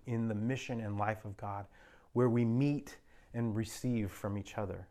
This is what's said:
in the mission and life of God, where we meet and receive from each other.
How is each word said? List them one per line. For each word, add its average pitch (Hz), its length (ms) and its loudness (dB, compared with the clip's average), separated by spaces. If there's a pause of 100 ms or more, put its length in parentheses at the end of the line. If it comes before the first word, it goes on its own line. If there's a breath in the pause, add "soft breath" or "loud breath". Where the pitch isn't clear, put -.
in 117 220 0
the 110 80 0
mission 120 460 -2
and 104 160 -4
life 104 260 0
of 101 140 -10
God, 101 280 -6 (460 soft breath)
where 123 180 6
we 120 140 6
meet 135 540 2 (360 soft breath)
and 117 220 0
receive 110 560 0
from 104 260 -4
each - 200 -8
other. 95 340 -4